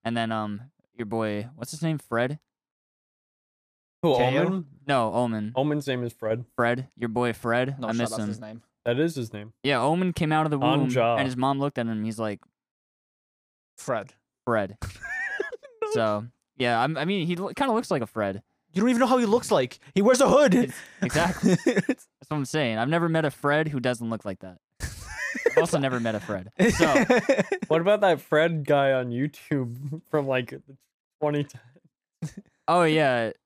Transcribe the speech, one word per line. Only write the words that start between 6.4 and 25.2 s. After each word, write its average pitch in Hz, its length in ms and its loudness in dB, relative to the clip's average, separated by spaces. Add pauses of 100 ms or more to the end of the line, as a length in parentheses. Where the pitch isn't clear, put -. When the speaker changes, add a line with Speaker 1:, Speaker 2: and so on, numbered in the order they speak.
Speaker 1:
Fred, 123 420 0
your 117 120 -4
boy 117 240 0
Fred. 123 480 -2
Speaker 3:
No, 113 80 -4
Speaker 1:
I - 20 -4
Speaker 3:
shut 113 80 -2
Speaker 1:
miss 113 140 -2
Speaker 3:
up, 113 80 -4
Speaker 1:
him. 104 80 -4
Speaker 3:
his 107 120 -8
name. 110 220 -16 (220)
Speaker 2:
That 120 160 0
is 160 160 -2
his 117 160 -6
name. 104 200 -14 (120)
Speaker 1:
Yeah, 139 160 2
Omen 170 320 0
came 156 200 -2
out 156 120 2
of 151 80 0
the 143 60 0
womb, 131 300 2
Speaker 2:
Anja. 120 300 2
Speaker 1:
and 135 80 0
his 127 100 -4
mom 135 220 0
looked 143 180 -2
at 120 100 -2
him, 117 60 -4
and 107 120 -4
he's 110 160 -6
like, 104 200 -6 (1400)
Speaker 3:
Fred. - 380 -6 (320)
Speaker 1:
"Fred." 104 360 0
Speaker 3:
<laughs> - 40 -10 (960)
No. 427 100 -4
Speaker 1:
So, 110 340 -2 (300)
yeah, 120 260 0
I'm, 156 140 -2
I 139 80 -4
mean, 180 220 -2
he 175 100 -2
lo-, 185 180 -8
kinda 269 180 -2
looks 226 180 -2
like 143 120 0
a 107 40 -4
Fred. 101 360 -4 (300)
Speaker 3:
You 180 100 -2
don't 247 80 4
even 240 100 2
know 262 60 4
how 254 120 2
he 233 80 2
looks 220 240 0
like. 135 280 2 (160)
He 190 80 2
wears 247 180 6
a 254 80 6
hood. 254 260 6
Speaker 1:
It's, 127 200 2 (280)
exactly. 170 580 2
Speaker 3:
<laughs> - 40 -18
Speaker 1:
That's 220 420 0 (220)
what 151 80 -4
I'm 139 80 -2
saying. 123 340 0
I've 123 100 0
never 165 200 2
met 160 160 2
a 143 60 2
Fred 147 380 0
who 143 120 -4
doesn't 120 300 -2
look 110 140 -6
like 98 160 -8
that. 90 180 -18 (240)
I've - 760 -4